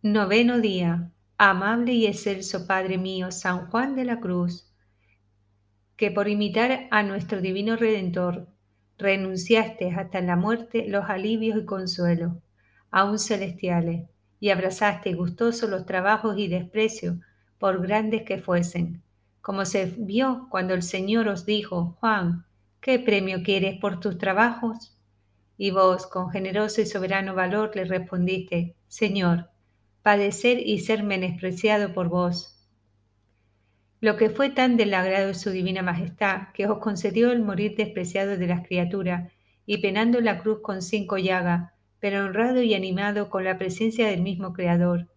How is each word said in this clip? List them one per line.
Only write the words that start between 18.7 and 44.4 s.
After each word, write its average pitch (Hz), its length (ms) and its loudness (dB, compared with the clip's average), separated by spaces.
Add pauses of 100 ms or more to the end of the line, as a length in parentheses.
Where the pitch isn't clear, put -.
como 196 240 -4
se 190 340 -2
vio 240 540 0
cuando 185 220 0
el 180 100 0
Señor 202 460 0
os 180 160 -4
dijo: 190 560 -2
"Juan, 180 420 2 (380)
¿qué 254 180 2
premio 190 440 0
quieres 190 360 0
por 185 220 -4
tus 185 160 -4
trabajos?". 226 800 0 (600)
Y 196 140 -2
vos, 185 340 4
con 180 260 -6
generoso 202 500 -2
y 208 40 2
soberano 190 480 -2
valor, 202 440 0
le 185 80 -2
respondiste: 180 880 -2 (140)
"Señor, 180 640 0 (500)
padecer 208 640 2
y 214 140 2
ser 214 240 0
menospreciado 185 880 0
por 180 140 0
vos". 175 480 -2 (1400)
Lo 214 160 2
que 214 140 4
fue 277 200 2
tan 254 280 4
del 208 160 4
agrado 190 340 2
de 196 60 -2
su 180 160 -6
divina 185 320 -2
majestad, 185 720 -2
que 202 140 -2
os 208 120 0
concedió 214 540 2
el 240 80 2
morir 208 340 -2
despreciado 196 600 -2
de 180 100 0
las 175 180 -2
criaturas, 180 640 -2 (360)
y 202 140 -2
penando 214 380 2
en 233 80 2
la 190 160 0
cruz 214 200 0
con 190 200 -6
cinco 196 360 -2
llagas, 180 560 0 (260)
pero 196 240 -2
honrado 233 400 2
y 220 120 4
animado 202 540 -2
con 190 140 -2
la 185 140 0
presencia 220 500 0
del 185 140 0
mismo 185 320 -4